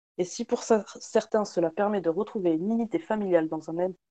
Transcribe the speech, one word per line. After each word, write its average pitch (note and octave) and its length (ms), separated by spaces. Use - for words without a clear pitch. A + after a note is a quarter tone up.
Et F3+ 60
si - 200
pour - 200
cer-, - 360
certains, G#3+ 460
cela E3+ 240
permet G3+ 320
de E3 80
retrouver F#3 400
une E3 200
unité A3+ 280
familiale F3+ 500
dans D#3+ 220
un - 20
même F3+ 220